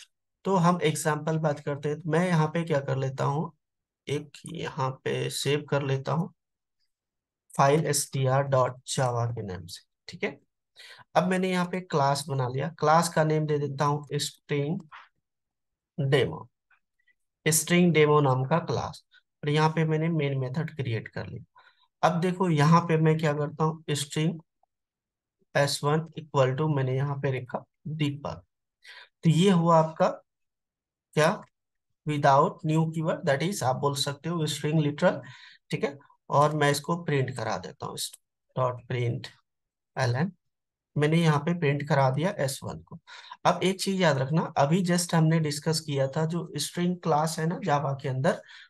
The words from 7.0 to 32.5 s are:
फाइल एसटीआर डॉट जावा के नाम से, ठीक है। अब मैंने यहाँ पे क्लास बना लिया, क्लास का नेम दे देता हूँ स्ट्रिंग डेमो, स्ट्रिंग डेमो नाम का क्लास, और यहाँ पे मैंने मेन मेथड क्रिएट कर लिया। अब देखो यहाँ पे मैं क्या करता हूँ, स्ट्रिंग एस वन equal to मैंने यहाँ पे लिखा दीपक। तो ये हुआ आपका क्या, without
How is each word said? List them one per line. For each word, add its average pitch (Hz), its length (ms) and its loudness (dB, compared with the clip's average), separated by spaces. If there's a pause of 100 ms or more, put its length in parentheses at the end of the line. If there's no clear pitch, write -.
फाइल 151 340 4
एसटीआर 135 580 0
डॉट 127 420 0
जावा 120 400 -2
के 117 160 -6
नाम 95 240 -10
से, - 180 -18 (220)
ठीक - 160 -10
है। - 140 -6 (800)
अब 175 140 4
मैंने 185 220 0
यहाँ 180 160 2
पे 180 140 -6
क्लास 143 460 0
बना 135 220 -2
लिया, 139 200 -4 (100)
क्लास 165 300 4
का 156 160 0
नेम 156 220 0
दे 147 120 0
देता 143 260 -2
हूँ 147 280 -2
स्ट्रिंग 147 680 -6 (1160)
डेमो, 135 500 0 (1000)
स्ट्रिंग 175 480 4
डेमो 151 280 6
नाम 131 240 2
का 160 160 0
क्लास, 113 420 -6 (400)
और 147 60 -2
यहाँ 156 200 2
पे 160 160 0
मैंने 156 240 0
मेन 143 280 0
मेथड 131 380 -4
क्रिएट 113 320 -6
कर - 200 -10
लिया। - 160 -14 (600)
अब 165 180 2
देखो 180 280 0
यहाँ 160 320 6
पे 165 160 0
मैं 156 200 4
क्या 156 160 0
करता 151 300 -4
हूँ, 160 280 -2
स्ट्रिंग 156 480 -2 (1160)
एस 143 280 2
वन 151 160 2 (200)
equal 135 380 0
to 156 120 0
मैंने 131 260 0
यहाँ 139 220 -2
पे 139 140 -2
लिखा 123 320 -8 (260)
दीपक। 147 540 -6 (800)
तो 170 60 4
ये 175 220 6
हुआ 170 280 6
आपका 160 280 2 (1080)
क्या, 151 140 4 (800)
without 147 580 4